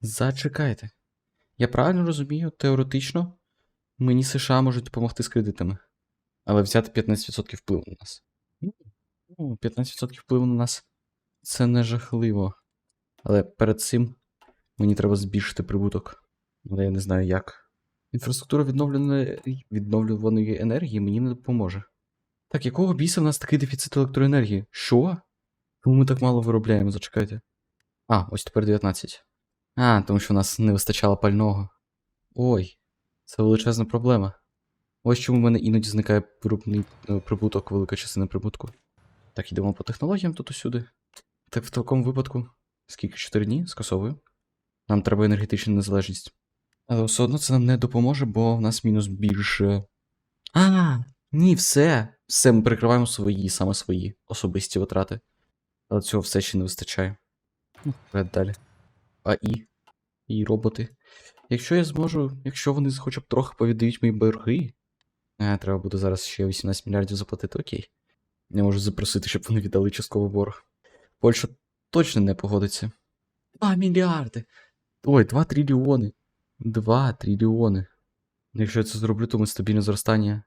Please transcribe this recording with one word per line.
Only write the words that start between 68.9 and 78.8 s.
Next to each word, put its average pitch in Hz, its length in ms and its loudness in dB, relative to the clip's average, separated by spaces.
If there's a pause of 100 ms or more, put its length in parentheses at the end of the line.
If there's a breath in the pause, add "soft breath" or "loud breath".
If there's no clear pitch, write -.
щоб - 200 -4
вони 110 120 0
віддали 98 300 0
частковий 104 400 -4
борг. 101 340 -4 (540 soft breath)
Польща - 300 2 (420)
точно 160 300 2
не 98 140 2
погодиться. 101 560 -2 (640)
Два 196 200 0
мільярди! 175 720 0 (600 soft breath)
Ой, 135 200 8
два 143 200 2
трильйони! 131 680 0 (520)
Два 113 480 2
трильйони. 107 720 0 (680)
Якщо 110 260 0